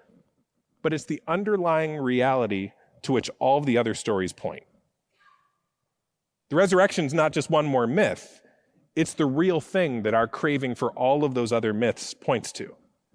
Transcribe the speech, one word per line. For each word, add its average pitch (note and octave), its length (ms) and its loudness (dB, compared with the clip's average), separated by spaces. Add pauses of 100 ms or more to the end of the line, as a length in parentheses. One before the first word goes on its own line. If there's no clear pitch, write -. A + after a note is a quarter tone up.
(800)
but D#3 120 -2
it's D3+ 100 -6
the D3+ 240 -8
underlying E3+ 720 0
reality B2 720 0 (300)
to - 100 -4
which A#2+ 180 0 (100)
all C3+ 200 2
the C3+ 180 0
other A2+ 160 0
stories F#2+ 380 -2
point. - 320 -12 (1900)
The C#3+ 40 0
resurrection's F#3 560 4
not D#3 220 2
just D3 160 -2
one D#3 160 2
more B2+ 220 2
myth. C3+ 520 -2 (560)
It's D#3+ 200 -2
the D#3 100 0
real D#3+ 340 0
thing C#3+ 440 -2
that G#2+ 100 0
our A2+ 140 2
craving C3+ 480 -2
for A#2 160 -2
all C3+ 320 0
of C#3 100 0
those A#2+ 180 -2
other A2+ 220 0
myths A2 400 -2
points - 400 -6
to. - 220 -14 (400)